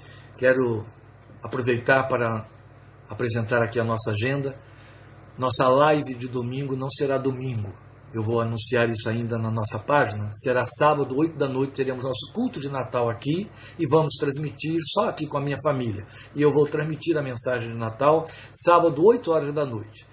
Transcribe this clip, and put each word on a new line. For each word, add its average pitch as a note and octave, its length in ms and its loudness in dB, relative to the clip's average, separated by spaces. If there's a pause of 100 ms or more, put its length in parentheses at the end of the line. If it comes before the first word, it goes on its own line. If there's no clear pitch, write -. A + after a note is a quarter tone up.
(380)
Quero B2+ 480 2 (580)
aproveitar B2+ 640 2
para A2+ 400 -2 (600)
apresentar A#2 540 0
aqui A2+ 180 0
a A2+ 40 2
nossa A2+ 280 -2
agenda. C3+ 480 -4 (800)
Nossa B2+ 320 2
live C#3 460 4
de B2 120 -8
domingo B2+ 480 -4
não C3 140 -4
será C3+ 300 -2
domingo. B2+ 680 -4 (300)
Eu A2 80 -4
vou A#2 160 0
anunciar A#2 500 0
isso A2+ 200 -4
ainda A#2 280 -4
na A2+ 140 -2
nossa A2 260 -4
página. G#2+ 560 0
Será B2 300 0
sábado, C#3+ 540 2
oito D#3+ 200 0
da C#3 120 0
noite, C3+ 240 -2
teremos B2+ 280 -4
nosso B2+ 320 -6
culto A3+ 280 -4
de C#3 80 -6
Natal B2 400 -2
aqui D3+ 420 -4 (260)
e E3+ 120 -2
vamos D3+ 260 4
transmitir D3 640 -4 (160)
só G#3 160 2
aqui D#3 180 -6
com D3 100 -4
a C#3 40 -2
minha C#3+ 200 -4
família. B2 460 -2 (260)
E C#3+ 80 -2
eu D3 80 8
vou C#3+ 160 4
transmitir D#3 520 -2
a D3 40 0
mensagem B2 460 -4
de A#2 100 -8
Natal C3+ 480 4 (280)
sábado, E3+ 500 6
oito A3 300 6
horas D3 200 0
da D3 120 0
noite. G#2+ 460 -10